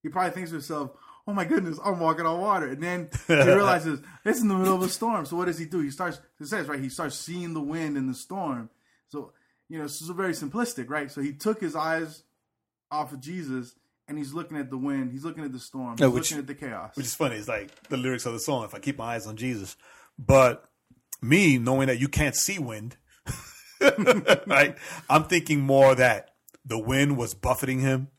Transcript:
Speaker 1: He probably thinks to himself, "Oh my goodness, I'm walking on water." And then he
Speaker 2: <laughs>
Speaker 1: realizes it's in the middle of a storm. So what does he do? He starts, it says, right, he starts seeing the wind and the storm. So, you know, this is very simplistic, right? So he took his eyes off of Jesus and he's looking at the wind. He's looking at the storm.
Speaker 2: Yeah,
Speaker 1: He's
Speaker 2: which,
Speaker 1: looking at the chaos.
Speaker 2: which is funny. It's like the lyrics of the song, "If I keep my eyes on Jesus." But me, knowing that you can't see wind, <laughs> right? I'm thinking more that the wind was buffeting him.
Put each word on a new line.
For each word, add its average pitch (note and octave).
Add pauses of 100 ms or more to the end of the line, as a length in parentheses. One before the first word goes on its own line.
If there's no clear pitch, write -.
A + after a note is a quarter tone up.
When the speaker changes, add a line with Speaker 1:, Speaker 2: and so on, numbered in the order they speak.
Speaker 1:
He D#3
probably F3
thinks F3
to E3
himself, C#3+ (360)
"Oh G#3
my G3
goodness, E3
I'm F#3+
walking E3
on E3
water." F#3
And C#3
then F3 (180)
he E3+
Speaker 2:
<laughs> D3
Speaker 1:
realizes F3 (240)
it's B3
in A3
the G3
middle F#3+
of F3+
a F#3
storm. G#3
So D#3
what F3+
does E3
he D#3+
do? E3+
He C#3+
starts, E3+ (180)
it D3
says, E3
right, C#3+
he C3+
starts C#3+
seeing F3
the D#3+
wind D3+
and C3
the B2+
storm. C3+ (400)
So, C3+ (340)
you D#3+
know, D3+
this C#3+
is D#3+
very F3+
simplistic, D3+
right? C#3+
So -
he C#3+
took G#3+
his E3
eyes D#3+ (680)
off D3
of C3+
Jesus C3 (320)
and D3
he's C#3
looking D#3+
at C3+
the C3
wind. C3+
He's C3+
looking D#3+
at C#3
the B2+
storm. B2
Speaker 2:
Yeah, C#3+
Speaker 1:
He's B2+
Speaker 2:
which, B2
Speaker 1:
looking D3+
at C3
the C#3
chaos. A2+
Speaker 2:
which C3+
is A2
funny. B2+
It's G#2
like G#2
the C#3
lyrics B2+
of A#2+
the A2+
song, C3
"If G2+
I G2+
keep C3+
my A#2
eyes G#2+
on A2
Jesus." A2+ (420)
But B2+ (580)
me, D3+
knowing C3
that B2
you C#3
can't C#3+
see G3
wind, A2+ (300)
<laughs> - (680)
right? C#3+ (340)
I'm D#3
thinking D#3+
more C3+
that A#2+ (300)
the A2+
wind C3+
was A2+
buffeting B2+
him. C3+